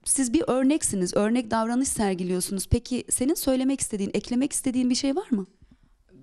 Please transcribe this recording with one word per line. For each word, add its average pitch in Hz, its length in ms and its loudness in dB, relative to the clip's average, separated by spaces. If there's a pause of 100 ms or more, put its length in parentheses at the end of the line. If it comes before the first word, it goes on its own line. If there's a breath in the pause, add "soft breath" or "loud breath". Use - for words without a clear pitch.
siz 247 300 0
bir 233 140 4
örneksiniz, 262 640 2
örnek 220 380 2
davranış 233 360 0
sergiliyorsunuz. 185 800 -2
Peki 240 400 0
senin 269 240 0
söylemek 262 480 0
istediğin, 196 320 -4
eklemek 240 400 0
istediğin 247 360 0
bir 247 60 2
şey 269 200 0
var 381 160 -4
mı? 196 140 -2 (760)